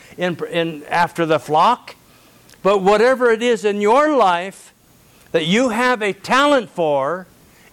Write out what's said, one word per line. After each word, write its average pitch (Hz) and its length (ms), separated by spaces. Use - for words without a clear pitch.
in, 175 200
in, 165 360
after 170 400
the 156 120
flock. 175 580
But 196 180
whatever 233 480
it 226 140
is 226 220
in 208 160
your 277 340
life 185 580
that 165 120
you 226 240
have 247 320
a 202 120
talent 262 560
for, 156 580